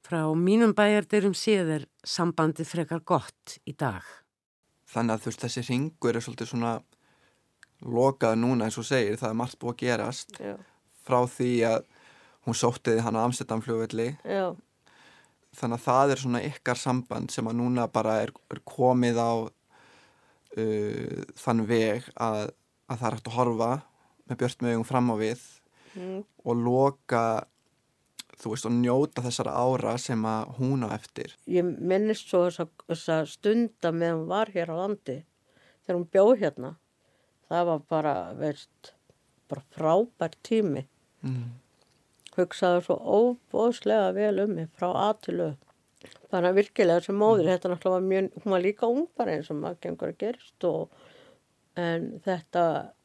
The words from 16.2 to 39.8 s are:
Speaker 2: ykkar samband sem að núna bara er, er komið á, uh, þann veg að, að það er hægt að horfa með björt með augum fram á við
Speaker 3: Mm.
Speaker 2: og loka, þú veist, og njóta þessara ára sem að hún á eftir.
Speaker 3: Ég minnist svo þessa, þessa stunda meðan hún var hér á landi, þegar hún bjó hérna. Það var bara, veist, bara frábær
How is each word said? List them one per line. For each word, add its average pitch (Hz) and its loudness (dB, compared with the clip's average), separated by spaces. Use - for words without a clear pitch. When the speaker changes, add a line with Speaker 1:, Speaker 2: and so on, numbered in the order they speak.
Speaker 2:
ykkar 127 -4
samband 123 -4
sem 117 -4
að 113 -4
núna 120 0
bara 110 0
er, 110 -4
er - -12
komið 123 2
á, 117 2
uh, 107 -4
þann 113 2
veg 113 0
að, 107 -4
að 117 -6
það 120 -2
er 110 -2
hægt 110 -10
að 113 -6
horfa 117 2
með 123 -6
björt 123 -2
með 120 0
augum 113 -2
fram 123 2
á 110 0
við 110 -4
Speaker 3:
Mm. 190 -10
Speaker 2:
og 120 0
loka, 120 2
þú 113 -6
veist, 120 -8
og 113 -2
njóta 123 2
þessara 120 -4
ára 123 0
sem 117 -2
að 110 -4
hún 131 -2
á 104 -4
eftir. - -12
Speaker 3:
Ég 180 0
minnist 196 -2
svo 180 4
þessa, 175 -4
þessa 165 -2
stunda 214 -2
meðan 165 -2
hún 165 -8
var 214 0
hér 170 -4
á 160 -6
landi, 196 -6
þegar 175 0
hún 175 -2
bjó 196 6
hérna. 143 -2
Það 175 2
var 160 0
bara, 151 2
veist, - -8
bara - -8
frábær 165 0